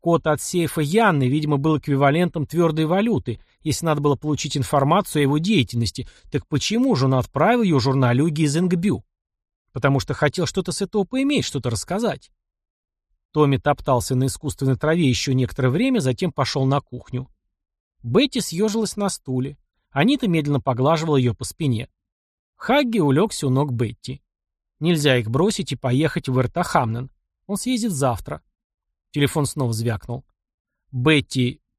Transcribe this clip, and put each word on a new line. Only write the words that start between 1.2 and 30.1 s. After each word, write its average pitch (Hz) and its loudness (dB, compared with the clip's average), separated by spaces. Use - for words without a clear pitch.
видимо, 151 0
был 151 0
эквивалентом 143 0
твердой 160 0
валюты, 180 -2
если 160 -2
надо 151 0
было 143 2
получить 151 -4
информацию 147 2
о - 4
его 143 2
деятельности. 131 0
Так - -4
почему 220 0
же 135 2
он 131 4
отправил 180 2
ее 170 4
журналюге 135 2
из 143 0
Ингбю? 175 0
Потому 135 0
что - -6
хотел 151 0
что-то 185 -4
с - -4
этого 196 -2
поиметь, 269 0
что-то 127 -4
рассказать. 185 -4
Томми 143 4
топтался 135 -2
на 131 0
искусственной 135 -4
траве 160 2
еще 131 0
некоторое 127 0
время, 233 0
затем 135 -2
пошел 135 -2
на 139 2
кухню. 123 -12
Бетти 220 0
съежилась 208 -2
на 202 -2
стуле. 131 -6
Анита 220 0
медленно 147 0
поглаживала 147 2
ее 120 2
по - -12
спине. 127 -4
Хагги 240 0
улегся 151 2
у 127 2
ног 135 2
Бетти. 120 -6
Нельзя 147 2
их 110 -2
бросить 175 0
и 131 -6
поехать 135 0
в 127 0
Эртахамнен. 127 -2
Он 196 -4
съездит 233 -2
завтра. 139 -2
Телефон 143 0
снова 127 -4
звякнул. 113 -6